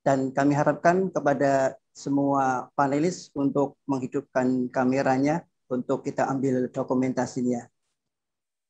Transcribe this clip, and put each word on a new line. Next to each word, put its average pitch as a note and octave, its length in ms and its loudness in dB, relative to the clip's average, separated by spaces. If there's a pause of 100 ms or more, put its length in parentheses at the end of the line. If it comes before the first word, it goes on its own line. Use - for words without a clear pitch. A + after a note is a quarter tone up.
dan C3+ 240 0
kami C#3 240 2
harapkan E3+ 560 2
kepada C#3 640 0 (200)
semua C#3 800 -2
panelis C#3+ 640 0
untuk C#3 480 0
menghidupkan B2+ 880 -2
kameranya C3+ 720 0 (240)
untuk B2+ 320 -2
kita - 240 -2
ambil C3 480 0
dokumentasinya. B2+ 960 -2 (1000)